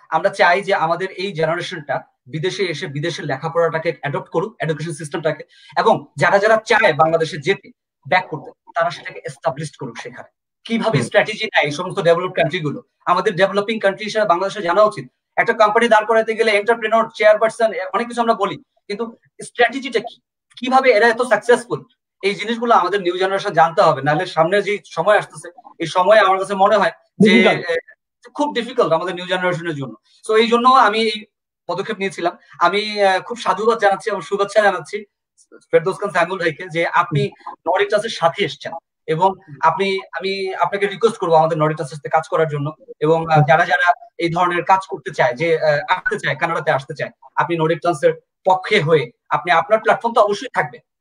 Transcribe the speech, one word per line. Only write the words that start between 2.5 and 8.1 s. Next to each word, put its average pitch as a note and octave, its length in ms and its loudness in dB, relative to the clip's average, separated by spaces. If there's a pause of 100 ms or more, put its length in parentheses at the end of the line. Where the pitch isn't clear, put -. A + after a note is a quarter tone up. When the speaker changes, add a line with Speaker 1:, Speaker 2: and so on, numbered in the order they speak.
Speaker 1:
এসে D#3+ 240 -6
বিদেশের D#3 380 -6
লেখাপড়াটাকে D#3+ 760 -2
adopt - 280 -6
করুক, F3+ 320 -4
education D#3 300 -4
সিস্টেমটাকে, D#3+ 520 -6 (340)
এবং F#3+ 280 2 (100)
যারা F#3 240 4
যারা A3 260 4
চায় G#3+ 280 2
বাংলাদেশে D#3+ 440 0
যেতে, E3+ 340 -4 (360)
back F3+ 200 0